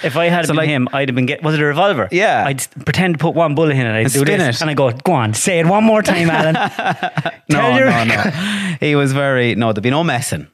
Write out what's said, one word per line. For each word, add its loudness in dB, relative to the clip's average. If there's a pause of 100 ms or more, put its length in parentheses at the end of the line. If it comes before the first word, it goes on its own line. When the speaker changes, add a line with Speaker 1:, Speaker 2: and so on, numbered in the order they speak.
Speaker 1:
If -4
I 2
had 0
Speaker 2:
So, 0
Speaker 1:
been 0
Speaker 2:
like, 0
Speaker 1:
him, 0
I'd -2
have -2
been 0
get-, -6
was 0
it 0
a 2
revolver? 0
Speaker 2:
Yeah. 2
Speaker 1:
I'd -4
s-, -8 (180)
pretend 0
to -6
put -2
one 2
bullet 2
in 0
it. -2
I'd 2
Speaker 2:
And 0
Speaker 1:
do 0
Speaker 2:
spin 2
Speaker 1:
this 0
Speaker 2:
it. -6
Speaker 1:
and -2
I'd -2
go, 4
"Go -2
on, 0
say 0
it 2
one 4
more 4
time, 0
Alan." 2
Speaker 2:
<laughs> -4
Speaker 1:
Tell 2
Speaker 2:
No, 2
Speaker 1:
your 4
Speaker 2:
no, 2
no. -2
He 0
was 2
very, 0
no, 0
there'd -4
be 0
no 0
messing. -4